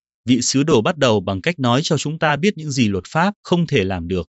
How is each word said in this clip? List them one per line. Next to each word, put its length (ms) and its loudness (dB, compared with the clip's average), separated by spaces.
Vị 160 2
sứ 220 0
đồ 180 4
bắt 160 -2
đầu 220 2
bằng 220 -4
cách 180 -4
nói 240 2
cho 140 0
chúng 220 -6
ta 160 0
biết 220 -2
những 140 -8
gì 160 2
luật 200 -2
pháp 260 0
không 240 0
thể 160 0
làm 240 -4
được. 220 -4